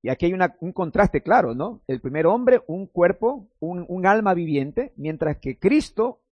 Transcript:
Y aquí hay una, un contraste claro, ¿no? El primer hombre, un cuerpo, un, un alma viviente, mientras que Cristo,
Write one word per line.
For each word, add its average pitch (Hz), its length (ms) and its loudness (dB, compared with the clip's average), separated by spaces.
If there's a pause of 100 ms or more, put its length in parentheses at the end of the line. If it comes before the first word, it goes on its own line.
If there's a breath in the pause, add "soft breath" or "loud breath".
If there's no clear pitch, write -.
Y 113 60 -8
aquí 131 180 -2
hay 180 60 0
una, 185 260 0
un 175 140 -10
contraste 180 500 0
claro, 131 320 2
¿no? 170 320 -8
El 131 140 -6
primer 151 260 -2
hombre, 247 400 4
un 185 220 -10
cuerpo, 190 600 0 (120)
un, 175 260 -8
un 180 200 -4
alma 202 280 4
viviente, 156 640 -4
mientras 156 400 -4
que - 240 -10
Cristo, 233 720 0